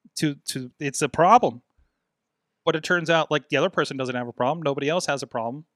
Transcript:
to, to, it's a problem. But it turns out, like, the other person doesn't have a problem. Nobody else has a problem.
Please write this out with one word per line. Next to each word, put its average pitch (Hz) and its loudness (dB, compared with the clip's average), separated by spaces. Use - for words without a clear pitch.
to, 151 -2
to, 127 -10
it's 143 -6
a 135 0
problem. 175 4
But 160 2
it 160 -6
turns 170 0
out, 160 2
like, 151 -2
the 147 2
other 165 2
person 147 -2
doesn't 127 -4
have 123 -6
a 120 -10
problem. 156 -2
Nobody 139 -2
else 170 0
has 143 -2
a 131 -10
problem. 123 -6